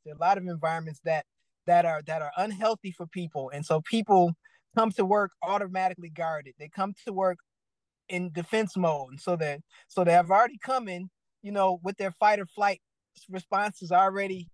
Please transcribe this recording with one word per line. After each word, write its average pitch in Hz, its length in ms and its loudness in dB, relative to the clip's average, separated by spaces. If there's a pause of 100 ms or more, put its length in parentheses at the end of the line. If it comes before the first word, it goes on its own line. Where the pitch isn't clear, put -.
There 151 100 -16
are - 20 -20
a 139 40 -6
lot 196 180 4
of 180 80 -8
environments 160 580 -4
that, 160 200 0 (420)
that 175 200 6
are, 156 200 -2
that 156 160 -4
are 147 140 -8
unhealthy 208 560 -2
for 170 140 -12
people. 156 480 -8
And 147 100 -8
so 156 160 2
people 190 540 4 (420)
come 220 160 4
to 208 120 0
work 202 280 2 (100)
automatically 185 680 -2
guarded. 151 480 -8
They 151 100 -14
come 196 260 -4 (120)
to 226 60 -6
work 185 260 0 (720)
in 180 240 -4
defense 196 440 -2
mode. 151 360 0
And 139 80 -16
so 180 160 -2
that, 151 240 -4 (280)
so 180 160 0
they 170 80 4
have 175 180 6
already 226 320 4
come 247 260 -2
in, 180 200 -8 (340)
you 202 100 -10
know, 190 300 0
with 196 140 -6
their 196 160 -4
fight 208 260 4
or 190 80 -6
flight 202 340 -2 (500)
responses 190 600 -4
already 190 640 2